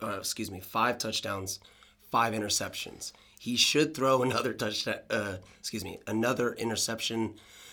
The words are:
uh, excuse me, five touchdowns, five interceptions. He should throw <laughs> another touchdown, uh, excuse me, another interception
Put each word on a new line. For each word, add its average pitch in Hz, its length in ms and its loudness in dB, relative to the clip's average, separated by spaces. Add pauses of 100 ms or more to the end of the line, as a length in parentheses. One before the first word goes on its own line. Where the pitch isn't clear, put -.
uh, 107 160 -2
excuse 95 320 -4
me, 95 100 -10
five 117 380 0
touchdowns, 101 640 -4 (500)
five 117 240 2
interceptions. - 760 -4 (260)
He 120 180 -4
should 151 380 4
throw 131 280 6
<laughs> - 0 -
another 123 300 2
touchdown, 107 440 -2 (120)
uh, 101 280 0 (220)
excuse - 260 -6
me, 92 220 -10
another 117 480 2
interception 113 800 -2 (380)